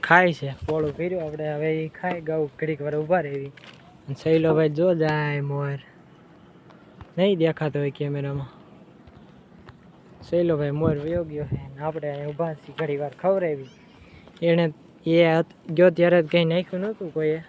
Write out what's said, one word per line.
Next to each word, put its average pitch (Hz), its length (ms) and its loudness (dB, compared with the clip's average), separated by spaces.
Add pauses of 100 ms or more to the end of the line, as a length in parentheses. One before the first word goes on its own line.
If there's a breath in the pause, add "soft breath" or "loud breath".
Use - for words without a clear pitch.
ખાય 175 300 6
છે, 139 220 -6 (120)
પોળું 151 300 -2
કર્યું 175 260 -4
આપણે. 151 320 -6
હવે 160 300 -2
એ 156 40 -8
ખાય, 180 320 -6
ગૌ 156 260 -2
ઘડીક 151 360 -6
વાર 147 140 -4
ઊભા 156 240 0
રહેવી. 139 260 -6
અને - 680 -14
શૈલોભાઈ 160 540 4
જો 170 260 2
જાય 151 460 0
મોર. 143 380 -4 (1400)
નહીં 190 200 2
દેખાતો 156 400 0
હોય 143 120 -2
કેમેરામાં. 139 720 -6 (1700)
શૈલોભાઈ 165 400 2
મોર 151 280 0
વયો 165 260 -4
ગયો 147 200 -8
છે. 135 120 -6
અને 139 260 -12
આપણે 151 280 -4
અહીં 143 160 -6
ઊભા 151 280 -4
છીએ, 147 240 -18
ઘડી 147 180 -2
વાર 143 140 -4 (120)
ખવડાવી. 170 440 0 (760 loud breath)
એણે, 170 300 4 (340)
એ 170 180 6
હત-, 165 480 0
ગયો 175 180 8
ત્યારે 175 320 4
જ 156 40 0
કંઈ 170 180 2
નાખ્યું 175 380 -2
નહોતું 202 300 -8
કોઈએ. 156 360 -2